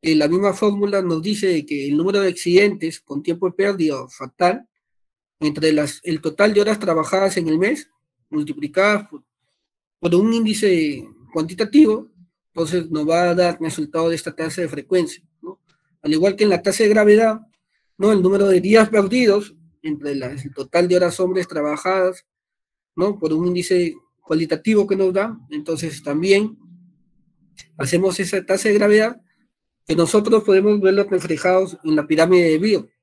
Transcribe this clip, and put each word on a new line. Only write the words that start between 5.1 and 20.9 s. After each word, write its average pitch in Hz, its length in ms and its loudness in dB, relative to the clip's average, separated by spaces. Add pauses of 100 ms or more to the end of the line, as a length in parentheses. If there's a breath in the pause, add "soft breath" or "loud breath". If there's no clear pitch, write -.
entre 151 340 0
las, 147 300 -2
el 160 180 -6
total 202 340 0
de 208 60 4
horas 208 180 0
trabajadas 190 580 -2
en 170 120 -4
el 156 100 0
mes, 247 280 -2 (420)
multiplicadas 151 800 -2
por, - 140 -20 (760)
por 170 160 0
un 214 180 2
índice 202 760 -2 (260)
cuantitativo, 214 760 2 (380)
entonces 165 420 -4
nos 151 180 -4
va 170 220 2
a 175 60 0
dar 175 260 0
resultado 160 480 -4
de 165 60 -2
esta 160 200 -10
tasa 160 260 -8
de 160 80 -4
frecuencia, 156 540 -4 (180)
¿no? - 180 -18 (420)
Al 147 120 -4
igual 190 220 2
que 214 100 0
en 208 40 2
la 175 140 0
tasa 202 200 0
de 214 60 4
gravedad, 214 520 4 (560)
¿no? 202 140 2
El 196 120 2
número 196 240 2
de 185 120 4
días 214 300 4
perdidos 208 680 0 (280)
entre 143 320 -6
las, 131 280 -8
el 143 100 -14
total 170 340 -2
de 180 80 2